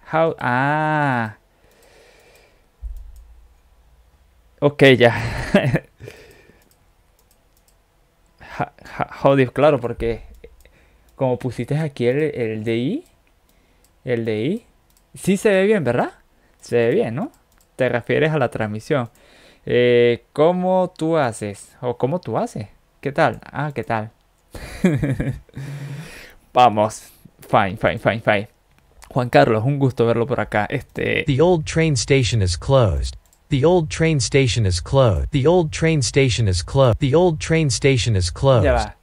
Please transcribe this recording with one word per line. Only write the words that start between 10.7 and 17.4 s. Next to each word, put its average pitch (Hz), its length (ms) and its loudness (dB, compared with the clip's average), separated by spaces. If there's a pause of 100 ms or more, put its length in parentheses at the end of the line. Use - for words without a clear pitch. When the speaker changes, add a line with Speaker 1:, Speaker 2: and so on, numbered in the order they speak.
Speaker 1:
como 127 240 -2
pusiste 127 380 -6
aquí 147 300 -4
el, 131 140 0 (140)
el 110 280 -6
D 113 120 -2
I, 156 300 -4 (1000)
el 117 200 -4
D 107 180 -2
I, 190 220 -4 (500)
sí 185 220 -2
se 220 120 2
ve 190 160 2
bien, 208 180 2
¿verdad? 131 280 -2 (480)
Se - 160 -6
ve 117 160 2
bien, 156 240 -2
¿no? 214 160 -6 (440)